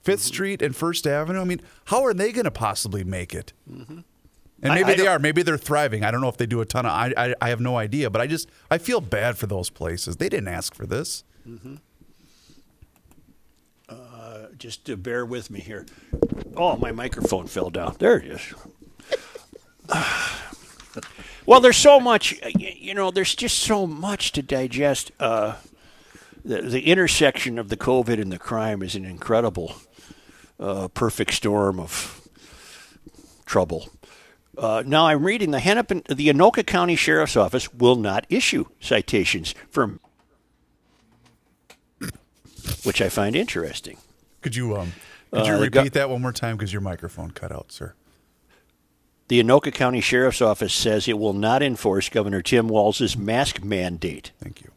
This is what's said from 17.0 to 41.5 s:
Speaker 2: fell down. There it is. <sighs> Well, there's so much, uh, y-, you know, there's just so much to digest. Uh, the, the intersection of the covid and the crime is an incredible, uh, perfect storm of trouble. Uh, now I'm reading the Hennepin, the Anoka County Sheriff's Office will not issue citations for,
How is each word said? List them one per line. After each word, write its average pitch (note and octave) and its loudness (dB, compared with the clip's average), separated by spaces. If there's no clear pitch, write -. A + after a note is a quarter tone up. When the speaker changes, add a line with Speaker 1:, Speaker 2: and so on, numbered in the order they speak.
Speaker 2:
fell F2+ -6
down. E2+ -6
There G#3 4
it - -10
is. - -14
<sighs> D#3+ -2
Well, B3 12
there's B3 8
so C#4+ 10
much, A#3+ 2
uh, - -10
y-, - -2
you - -12
know, G3 0
there's F#3 -2
just - -4
so G3 0
much F3 -6
to D3 -2
digest. C3 -2
Uh, A2 0
the, A2 -4
the B2+ -2
intersection D3+ 2
of G#2+ -8
the A2 -4
covid A#2+ 2
and F#2+ -4
the F2+ -8
crime A2 -4
is F2+ -6
an F#2+ -8
incredible, F#2 -2
uh, F#2+ -4
perfect - -2
storm G2+ 0
of - -10
trouble. E2 -2
Uh, A2 -2
now D#3 4
I'm D3+ 2
reading G3+ 0
the C3+ 0
Hennepin, G3 0
the D3 0
Anoka F3+ 6
County F3 2
Sheriff's D#3 2
Office A2 2
will B2 6
not G#2 -2
issue - 0
citations G2 0
for, A2 -2